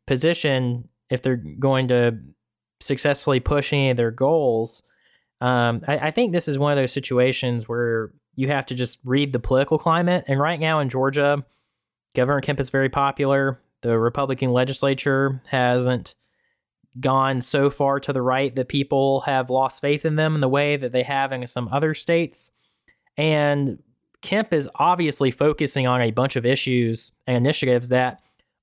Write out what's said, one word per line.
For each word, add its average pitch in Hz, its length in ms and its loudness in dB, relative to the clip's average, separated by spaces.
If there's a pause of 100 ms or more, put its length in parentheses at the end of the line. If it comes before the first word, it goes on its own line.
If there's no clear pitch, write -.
position 131 840 0 (220)
if 131 120 -2
they're 131 140 0
going 127 520 -2
to 120 300 2 (600)
successfully 139 600 0
push 143 320 0
any 135 180 2
of 123 60 0
their 117 140 0
goals. 127 720 0 (580)
Um, 120 480 2
I, 147 200 -2
I - 20 0
think 226 220 0
this 170 160 0
is 139 100 -2
one 147 140 2
of 143 60 2
those 127 140 0
situations 123 760 0
where 117 440 -2 (240)
you 131 120 -2
have 139 180 -2
to 131 80 -8
just 123 300 -4
read 135 280 0
the 123 60 -2
political 139 400 2
climate. 175 500 0
And 135 120 0
right 156 200 -2
now 156 200 0
in 135 80 -2
Georgia, 139 560 0 (720)
Governor 131 260 2
Kemp 139 200 -2
is 131 100 -6
very 135 180 2
popular. 139 720 0 (220)
The 117 160 2
Republican 131 540 0
legislature 135 960 0
hasn't 123 680 0 (840)
gone 135 420 0
so 139 300 2
far 139 300 0
to - 120 -4
the 131 100 -2
right 127 340 0
that - 120 -2
people 135 540 0
have 131 280 -2
lost 131 300 0
faith 147 240 -2
in 156 120 0
them 156 180 2
in 151 60 0
the 135 80 2
way 143 280 2
that 127 160 -6
they 127 100 2
have 135 300 -2
in 123 140 -6
some 120 240 -6
other 151 240 0
states. - 580 -2 (640)
And 147 680 0 (400)
Kemp 208 320 -2
is 143 220 0
obviously 156 540 2
focusing 143 560 0
on 123 140 2
a 117 100 2
bunch 127 260 -2
of 120 100 -2
issues 123 640 0 (140)
and 123 100 0
initiatives 123 540 0
that 127 300 0 (420)